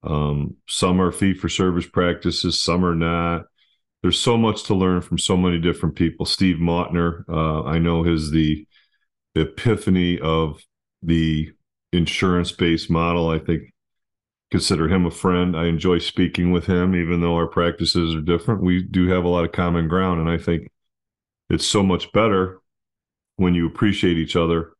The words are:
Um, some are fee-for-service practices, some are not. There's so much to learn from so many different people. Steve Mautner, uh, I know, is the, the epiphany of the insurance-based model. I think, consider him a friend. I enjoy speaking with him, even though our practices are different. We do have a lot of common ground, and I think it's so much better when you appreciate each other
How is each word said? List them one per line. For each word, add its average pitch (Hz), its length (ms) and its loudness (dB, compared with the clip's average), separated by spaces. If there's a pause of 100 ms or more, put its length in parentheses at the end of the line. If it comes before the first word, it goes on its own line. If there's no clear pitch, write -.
Um, 73 540 -2 (120)
some 92 320 0
are 87 120 2
fee-for-service 90 720 0
practices, 87 720 -2
some 87 240 0
are 85 120 0
not. 85 480 -2 (580)
There's 90 180 0
so 120 160 2
much 110 280 0
to 107 100 0
learn 92 260 2
from 87 180 -6
so - 180 0
many 90 220 2
different 82 360 0
people. 82 320 -2
Steve 92 300 2
Mautner, 85 720 -2
uh, 80 340 -2
I 80 160 -2
know, 82 260 2
is 78 280 0
the, 78 340 0 (680)
the 78 80 2
epiphany 90 760 0
of 80 420 -2 (400)
the 80 520 0 (400)
insurance-based 87 960 0
model. 85 400 0
I 80 80 0
think, - 240 -4 (880)
consider - 380 0
him 90 160 2
a 82 60 0
friend. 90 460 0
I 82 100 -2
enjoy 85 320 2
speaking 87 540 0
with 85 140 0
him, 92 280 2
even 87 260 -2
though 85 140 0
our 82 140 0
practices 85 680 0
are 80 60 -4
different. 87 420 0
We 92 220 0
do 90 240 0
have 92 160 2
a 87 40 0
lot 87 160 2
of 82 60 -4
common 85 380 0
ground, 90 320 0
and 80 100 0
I 82 80 0
think 85 320 -4 (800)
it's 85 160 0
so 104 160 2
much 90 300 0
better 98 480 0 (760)
when 90 180 2
you 85 120 0
appreciate 95 500 0
each 80 200 -2
other 82 440 0